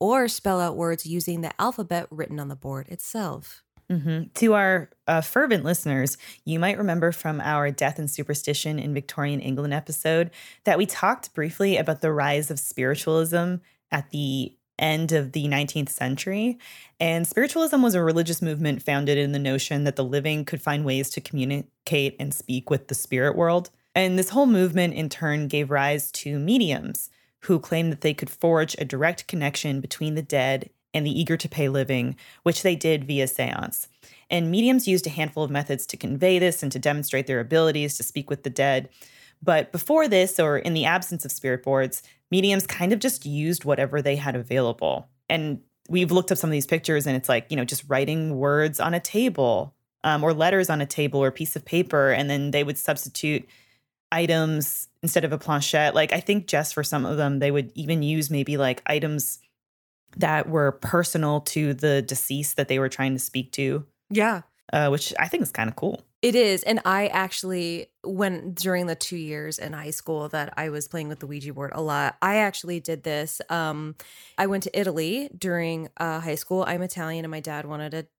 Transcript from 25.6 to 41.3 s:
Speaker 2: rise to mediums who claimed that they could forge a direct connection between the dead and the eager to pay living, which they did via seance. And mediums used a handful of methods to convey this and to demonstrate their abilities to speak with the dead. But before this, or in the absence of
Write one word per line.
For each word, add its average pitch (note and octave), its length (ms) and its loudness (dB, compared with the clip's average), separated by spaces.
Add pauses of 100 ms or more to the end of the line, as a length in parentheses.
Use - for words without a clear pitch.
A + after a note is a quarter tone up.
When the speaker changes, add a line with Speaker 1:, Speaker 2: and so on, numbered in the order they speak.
Speaker 2:
rise D3 420 0
to D3 260 -6
mediums E3+ 720 0 (300)
who E3+ 200 2
claimed E3 320 0
that C#3+ 80 -8
they D3+ 140 0
could - 160 -8
forge E3 480 2
a C#3+ 80 -4
direct D3+ 400 -2
connection C#3+ 560 -2
between D#3 320 -4
the D#3 80 -2
dead C3+ 480 0 (240)
and D#3 120 0
the D3+ 140 0
eager E3 160 2
to D#3+ 120 -4
pay D3 200 0
living, C3+ 480 0 (280)
which E3+ 180 2
they F3+ 140 2
did D#3 280 0
via C#3 220 0
seance. - 600 -4 (420)
And E3+ 200 2
mediums A#3+ 380 4
used F#3 180 4
a D#3+ 40 -4
handful D3+ 320 -2
of C#3+ 80 -2
methods C#3+ 360 -2
to - 120 -10
convey F3+ 400 4
this F3 240 4
and C#3 100 -2
to D#3+ 60 -4
demonstrate D3 480 0
their B2+ 140 0
abilities D3 580 2
to A#2 40 -6
speak - 280 -6
with C#3+ 140 -6
the C#3 60 -2
dead. C3+ 380 2 (540)
But D#3+ 300 4
before D4+ 360 2
this, F#3 320 4
or D3+ 160 4
in E3+ 160 -2
the D#3+ 140 2
absence F3 400 0
of C3 60 -8